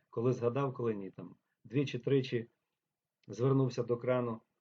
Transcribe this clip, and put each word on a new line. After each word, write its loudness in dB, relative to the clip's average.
коли 2
згадав, 0
коли -2
ні, -8
там, -14
двічі-тричі 0
звернувся 2
до 0
крану 0